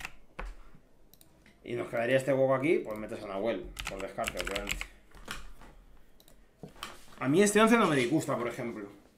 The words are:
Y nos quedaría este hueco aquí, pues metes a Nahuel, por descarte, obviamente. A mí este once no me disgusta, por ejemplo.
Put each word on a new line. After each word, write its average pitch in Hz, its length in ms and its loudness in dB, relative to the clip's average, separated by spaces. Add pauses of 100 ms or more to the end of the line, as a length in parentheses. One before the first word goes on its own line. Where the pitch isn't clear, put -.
(1600)
Y - 100 -12
nos 120 160 -6
quedaría 123 280 2
este 131 140 0
hueco 131 220 4
aquí, 143 240 2
pues 107 220 -6
metes 107 240 -10
a 104 40 -12
Nahuel, 98 380 -4 (240)
por 98 100 -10
descarte, 98 380 -8
obviamente. - 480 -6 (2250)
A 127 80 -4
mí 151 140 6
este 202 180 6
once 226 160 8
no 220 120 6
me 151 80 4
disgusta, 135 420 2
por 117 100 -2
ejemplo. 113 400 -8 (300)